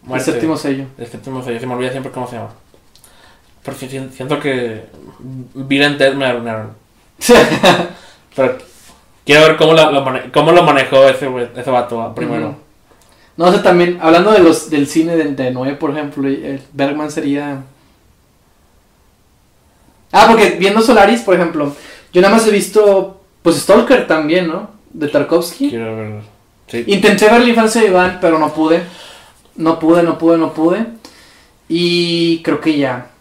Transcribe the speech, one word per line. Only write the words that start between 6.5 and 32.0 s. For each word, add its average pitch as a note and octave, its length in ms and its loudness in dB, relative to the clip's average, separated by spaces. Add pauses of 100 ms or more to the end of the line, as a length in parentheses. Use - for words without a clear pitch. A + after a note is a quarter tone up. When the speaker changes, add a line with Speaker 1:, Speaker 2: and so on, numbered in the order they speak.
Speaker 2:
<laughs> - 1160 0
Speaker 1:
Pero B2+ 220 -2 (680)
quiero D3 180 4
ver D#3+ 140 4
cómo D#3+ 160 4
la, D#3 200 4
lo C3+ 120 0
mane-, B2+ 280 -6
cómo D3+ 180 2
lo E3+ 140 6
manejó C3+ 440 4
ese C3 200 -2
güey, B2 180 -6 (100)
ese B2 140 -8
vato, A#2+ 320 -2
ah, A#2 100 -10
primero. A#2 360 -6
Speaker 2:
Ujú. - 80 -12 (800)
No F3 160 2
sé, G3+ 80 2
también, F3+ 420 2
hablando F3 300 4
de G#3 80 6
los, E3 280 4
del C#3+ 200 0
cine E3 280 0
de, D#3+ 160 0
de C3 200 -4
Noé, C3 240 -6
por C#3+ 160 -4
ejemplo, C#3+ 360 -6
y C#3 160 -4
el C#3 160 -10 (120)
Bergman D3 400 -4
sería C#3+ 500 -6 (2500)
Ah, G#3+ 180 6
porque G#3+ 300 4
viendo G3+ 240 2
Solaris, A3+ 400 4
por F#3+ 120 2
ejemplo, D#3 400 -2 (380)
yo F3+ 80 2
nada G3 140 4
más A3+ 120 2
he G#3+ 40 2
visto, G3+ 720 0 (200)
pues, E3 140 2
Stalker A3 500 2
también, D#3+ 420 0
¿no? F#3 220 -8 (220)
De D3 160 -6
Tarkovsky. E3 640 -2
Speaker 1:
Quiero A2+ 260 -8
ver, G#2+ 240 -12 (460)
sí. A#2 220 -8
Speaker 2:
Intenté G3+ 420 4
ver A#3 100 6
La B3 80 2
infancia A3+ 320 0
de G#3+ 80 4
Iván, F3+ 320 0
pero E3 180 2
no D3+ 140 -2
pude. D#3+ 300 0 (760)
No E3 220 -4
pude, E3 240 2
no D#3+ 160 -2
pude, E3 180 2
no D#3+ 160 -2
pude. F3 320 -2 (840)
Y E3+ 720 -2